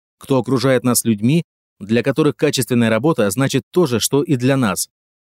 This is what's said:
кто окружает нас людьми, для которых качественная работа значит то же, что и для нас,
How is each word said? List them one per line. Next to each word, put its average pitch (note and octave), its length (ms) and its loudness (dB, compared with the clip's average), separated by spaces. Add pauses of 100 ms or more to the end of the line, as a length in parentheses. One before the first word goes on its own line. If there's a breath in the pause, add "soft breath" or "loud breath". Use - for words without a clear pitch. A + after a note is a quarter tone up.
(180)
кто - 200 -2
окружает B2+ 480 0
нас A#2+ 180 0
людьми, A#2 400 0 (360)
для A2 240 -2
которых D3 320 0
качественная B2 540 0
работа A2 400 2
значит B2+ 420 -2
то D3+ 140 2
же, A#2+ 160 -2
что C#3 200 0
и D3+ 140 -2
для B2+ 220 0
нас, G2+ 320 -2 (380)